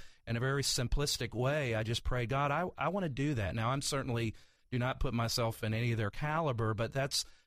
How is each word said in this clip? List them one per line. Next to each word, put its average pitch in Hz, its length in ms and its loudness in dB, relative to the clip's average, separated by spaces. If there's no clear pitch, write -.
in 117 100 -2
a 117 60 0
very 135 220 0
simplistic 131 680 0
way, 127 420 2
I 110 80 2
just 110 200 -2
pray, 123 220 2
"God, 139 260 2
I, 160 140 2
I 143 120 0
wanna 185 180 0
do 139 280 0
that." 95 200 0
Now, 113 140 2
I'm 139 120 0
certainly 120 520 -2
do 123 100 0
not 127 200 0
put 131 140 2
myself 117 500 0
in 110 100 2
any 117 200 2
of 110 40 0
their 104 140 0
caliber, 147 640 0
but 110 180 -2
that's 135 320 -2